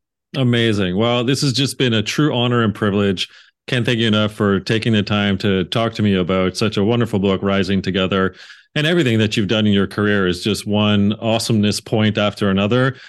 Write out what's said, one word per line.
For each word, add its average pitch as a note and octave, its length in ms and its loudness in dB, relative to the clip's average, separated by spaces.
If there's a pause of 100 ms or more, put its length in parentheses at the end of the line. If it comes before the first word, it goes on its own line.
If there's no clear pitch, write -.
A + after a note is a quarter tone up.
(360)
Amazing. A2+ 640 0
Well, A#2+ 260 0
this C3 180 -2
has C#3 120 0
just C3 240 -4
been B2 160 0
a G#2+ 100 0
true D3 300 -2
honor A#2+ 300 0
and G#2 120 0
privilege. G2+ 540 0 (380)
Can't A#2+ 180 -2
thank A#2+ 140 0
you A2+ 80 2
enough G#2+ 260 2
for G2 260 2
taking A2+ 320 -2
the G#2 120 2
time G2+ 360 0
to F#2+ 260 0
talk A2+ 280 -2
to - 80 -4
me G2+ 140 2
about F#2 420 0
such A2 200 -2
a G2+ 60 2
wonderful A2 360 0
book, F#2+ 240 0
Rising G2 380 0
Together, F#2+ 540 -2 (380)
and D3+ 140 -2
everything C#3 320 2
that G#2+ 160 0
you've G2+ 140 0
done A2 180 2
in G2+ 60 4
your G2 120 2
career G#2 420 0
is F2 140 -2
just G#2 240 -2
one G#2 540 2
awesomeness A2 600 0
point G#2+ 360 0
after G#2 320 0
another. A#2 460 0 (140)